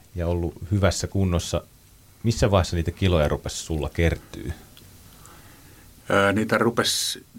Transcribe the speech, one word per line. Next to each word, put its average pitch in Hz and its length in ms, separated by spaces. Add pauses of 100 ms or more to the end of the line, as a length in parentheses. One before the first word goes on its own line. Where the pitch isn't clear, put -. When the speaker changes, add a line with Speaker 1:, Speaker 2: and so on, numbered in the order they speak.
(160)
Speaker 1:
ja 85 120
ollut 85 260 (180)
hyvässä 95 360
kunnossa. 90 540 (640)
Missä 113 280
vaiheessa 90 240
niitä 82 160
kiloja 87 360
rupesi - 280
sulla 73 340
kertyy? - 640 (1600)
Speaker 2:
Ää, 98 220
niitä 110 260
rupesi - 680 (160)